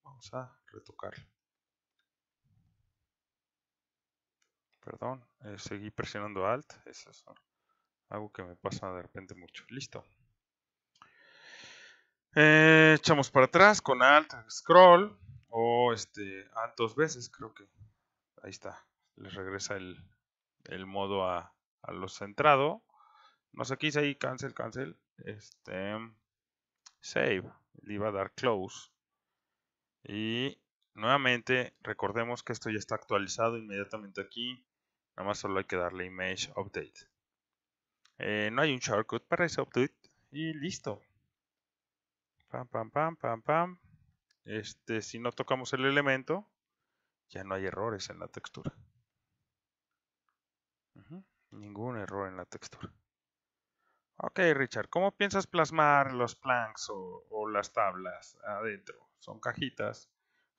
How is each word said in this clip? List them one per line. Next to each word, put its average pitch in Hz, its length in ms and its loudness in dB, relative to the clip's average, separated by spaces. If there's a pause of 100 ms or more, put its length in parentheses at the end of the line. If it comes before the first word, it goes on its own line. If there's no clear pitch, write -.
vamos 139 300 -20
a 127 260 -14 (100)
retocarlo. - 560 -16 (3500)
Perdón, 127 440 -12 (200)
eh, 104 140 -14
seguí 104 320 -12
presionando 101 560 -8
Alt. 127 260 -4 (140)
Eso - 240 -20
es - 140 -20 (840)
algo 104 240 -12
que 101 100 -14
me 87 140 -16
pasa 95 360 -8
de 90 100 -12
repente 92 320 -18
mucho. 87 340 -20
Listo. - 360 -14 (2250)
Eh, 156 640 10
echamos 147 340 2
para 131 140 8
atrás 190 380 8
con 127 200 2
Alt, 147 300 8 (160)
Scroll 180 680 10 (300)
o 117 440 2
este, 101 640 -10
Alt 113 240 -8
dos 113 180 -2
veces, 143 320 -4
creo 113 240 -16
que. 101 160 -20 (760)
Ahí 98 80 -14
está. 95 360 -16 (300)
Les 98 180 -16
regresa 98 420 -8
el, 92 260 -14 (640)
el 95 220 -12
modo 98 420 -2
a, 87 260 -6 (280)
a 90 100 -12
lo 92 160 -10
centrado. 143 720 0 (680)
No - 140 -8
sé 131 100 -6
qué 156 120 -2
hice 147 120 0
ahí, 143 160 -2
cancel, 131 380 -8
cancel. 120 440 -10 (200)
Este, 101 720 -12 (1080)
save. - 520 -2 (300)
Le 104 120 -12
iba 104 140 -4
a 104 40 -2
dar 98 200 -4
close. 101 580 -2 (1120)
Y 110 560 -6 (360)
nuevamente, 127 840 0
recordemos 113 600 -4
que 120 120 -8
esto 113 160 -8
ya 107 80 -4
está 104 160 -6
actualizado 110 640 -2
inmediatamente 101 640 -10
aquí. 123 440 -12 (500)
Nada 95 120 -6
más 104 100 -4
solo 95 200 -4
hay 95 80 -4
que 95 100 -4
darle 90 300 -4
image 92 500 -8
update. 92 500 -10 (1120)
Eh, 104 360 -4
no 131 100 0
hay 156 100 2
un 127 60 -4
shortcut - 480 -4
para 175 180 0
ese - 160 -4
update. 127 340 -2 (360)
Y 160 240 -8
listo. 135 480 -10 (1500)
Pam, 127 200 -10
pam, 113 220 -8
pam, 160 260 -2
pam, 113 260 -6
pam. 170 360 -2 (680)
Este, 107 560 -8
si - 160 -12
no 120 140 -4
tocamos 131 420 -4
el 131 100 -2
elemento, 139 640 0 (800)
ya 95 160 -14
no 98 100 -6
hay 95 120 -4
errores 98 420 -6
en 90 100 -16
la 87 100 -14
textura. - 440 -12 (2250)
Ujú, 170 280 -20 (280)
ningún 104 480 -10
error 98 300 -8
en 92 100 -14
la 87 80 -14
textura. - 440 -18 (1300)
Ok, - 220 -8 (160)
Richard, 123 340 -4
¿cómo 190 280 -2
piensas 196 300 -2
plasmar 147 640 2
los 120 240 -2
planks 120 540 -4
o, 92 400 -12
o 107 180 -6
las 104 240 -4
tablas 92 720 -4
adentro? 104 760 -10
Son 107 220 -18
cajitas, 117 720 -8 (480)